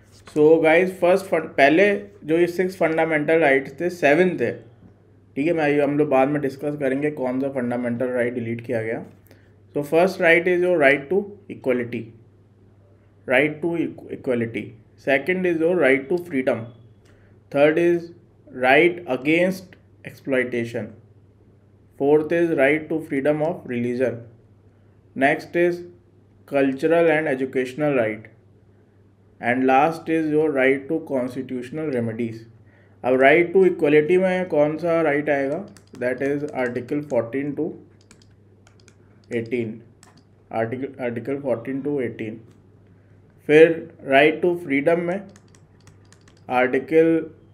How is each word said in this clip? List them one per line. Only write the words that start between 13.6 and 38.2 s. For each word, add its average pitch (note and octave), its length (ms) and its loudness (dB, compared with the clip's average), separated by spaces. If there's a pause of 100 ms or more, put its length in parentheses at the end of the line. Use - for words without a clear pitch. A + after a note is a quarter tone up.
to E3+ 60 -2 (160)
equ-, - 300 -14
equality। A2+ 480 -4 (440)
Second F3+ 380 -2
is E3 140 -2
your F3 160 0
right C3+ 320 2
to F3 100 -2
freedom। B2+ 400 -4 (920)
Third D#3 260 4
is E3+ 240 0 (560)
right C#3 480 4
against D#3+ 560 -2 (460)
exploitation। A#2+ 760 -4 (1160)
Fourth D3+ 320 2
is E3+ 200 2
right D3 360 2
to D#3+ 100 -4 (120)
freedom D3 320 0
of D#3+ 280 -6
religion। A#2+ 480 -4 (1000)
Next D3+ 400 -2
is F3 240 0 (720)
cultural D#3 580 2
and D#3 180 0
educational C3 680 -2
right। A2 320 -4 (1120)
And B2+ 220 0
last D3 460 2
is D#3+ 200 0
your D3+ 200 2
right C3+ 380 2
to D#3+ 100 -2 (140)
constitutional B2+ 800 -6
remedies। A#2 460 -4 (680)
अब B2+ 160 2
right E3 320 6
to F#3+ 180 4
equality D3+ 520 2
में F#3 240 -2
कौन D#3 300 0
सा E3 260 -2
राइट D3 280 0
आएगा? C#3+ 380 -2 (240)
That B2 300 -4
is C#3+ 200 -4
article B2+ 600 -6
fourteen C3+ 540 -4
to D#3+ 140 -6 (1600)